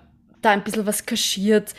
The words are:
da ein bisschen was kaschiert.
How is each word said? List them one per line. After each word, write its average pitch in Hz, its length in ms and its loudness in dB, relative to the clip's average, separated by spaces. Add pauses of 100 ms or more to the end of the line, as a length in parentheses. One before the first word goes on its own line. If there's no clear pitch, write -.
(420)
da 220 100 4
ein 202 120 2
bisschen 214 240 -4
was 208 180 -4
kaschiert. 214 720 0